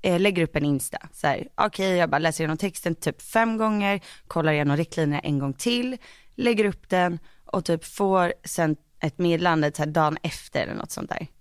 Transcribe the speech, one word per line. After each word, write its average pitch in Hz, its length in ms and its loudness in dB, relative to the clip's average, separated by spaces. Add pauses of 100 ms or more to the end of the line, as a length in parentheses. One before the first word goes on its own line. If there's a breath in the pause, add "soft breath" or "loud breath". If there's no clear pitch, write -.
eh, 180 180 2
lägger 190 220 4
upp 156 140 -2
en 147 80 0
Insta. 143 340 -2 (140)
Så - 140 -4
här, - 280 0
okej, 190 420 0
jag 170 140 2
bara 143 80 2
läser 160 260 0
igenom 156 120 -2
texten 170 380 -4
typ - 280 -4
fem 226 340 0
gånger, 208 440 0 (280 loud breath)
kollar 156 240 2
igenom 147 240 2
riktlinjerna 151 440 0
en 143 180 0
gång 139 140 -2
till, 240 440 -2 (380 loud breath)
lägger 214 300 2
upp - 240 -4
den 180 300 2 (280 soft breath)
och - 180 -4
typ 165 200 0
får 190 500 0 (100)
sen 156 320 0 (240)
ett - 180 -4
meddelande 165 560 2
så 156 80 -4
här 151 80 -2
dagen 156 320 2
efter - 400 -6
eller - 120 -6
något - 160 -8
sånt - 200 -8
där. - 160 -8 (140)